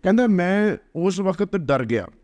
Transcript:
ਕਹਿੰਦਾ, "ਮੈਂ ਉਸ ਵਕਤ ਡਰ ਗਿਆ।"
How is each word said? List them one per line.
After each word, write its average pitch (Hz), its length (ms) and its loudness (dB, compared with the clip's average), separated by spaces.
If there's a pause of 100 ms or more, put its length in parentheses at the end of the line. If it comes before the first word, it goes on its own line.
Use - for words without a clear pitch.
ਕਹਿੰਦਾ, 240 240 4
"ਮੈਂ 196 500 2 (180)
ਉਸ 180 240 -2
ਵਕਤ 190 380 -2
ਡਰ 135 280 0
ਗਿਆ।" 107 220 -2 (160)